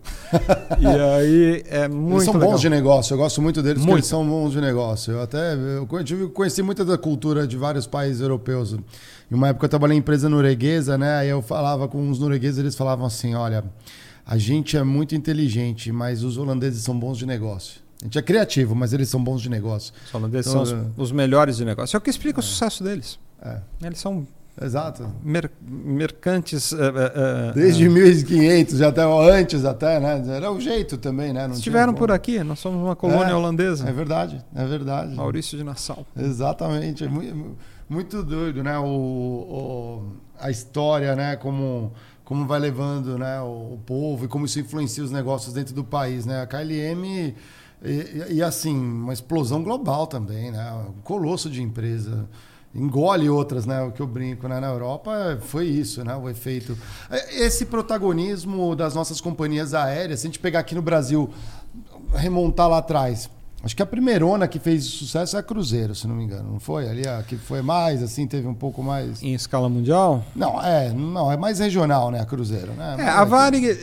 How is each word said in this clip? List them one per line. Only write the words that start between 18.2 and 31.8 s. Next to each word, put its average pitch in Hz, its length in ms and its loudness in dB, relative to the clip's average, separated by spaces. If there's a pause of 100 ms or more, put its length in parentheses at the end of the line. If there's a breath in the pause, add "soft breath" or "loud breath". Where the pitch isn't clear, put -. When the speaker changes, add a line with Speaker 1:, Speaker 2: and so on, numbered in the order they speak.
Speaker 1:
criativo, 143 540 2
mas 123 160 0
eles 135 160 0
são 127 140 0
bons 127 200 -2
de 123 80 -6
negócio." 107 420 -4 (140 loud breath)
Speaker 2:
Os - 80 -12
holandeses 120 380 -2
Speaker 1:
Então, 135 120 4
Speaker 2:
são 120 140 -2
os, 110 80 -4
Speaker 1:
é. 113 100 -4
Speaker 2:
os 127 160 -4
melhores 139 440 4
de 117 80 -2
negócio. 113 320 -2
É - 20 2
o - 20 -8
que - 100 -6
explica 294 280 -2
o - 20 0
Speaker 1:
É. 214 40 0
Speaker 2:
sucesso 208 400 -2
deles. 185 340 -6 (240)
Speaker 1:
É. 113 160 -10 (240)
Speaker 2:
Eles 165 160 -10
são 190 260 -4 (360)
Speaker 1:
Exato. 135 500 -6 (120)
Speaker 2:
mer-, 156 280 -2 (180)
mercantes, 151 1040 -2
é, 165 40 -6
é, 131 720 0
é, - 20 -4
Speaker 1:
Desde 165 340 8
Speaker 2:
é. - 20 10
Speaker 1:
mil 180 220 10
e 160 120 8
quinhentos 160 580 6
e 156 40 6
até 151 180 6
antes 160 600 8
até, 202 360 2
né? 143 280 0
Era 143 240 -4
o 190 80 -4
jeito 156 360 -4
também, 139 360 -4
né? 131 100 -4
Não 135 60 -4
tinha 123 100 -6
Speaker 2:
Estiveram 233 340 4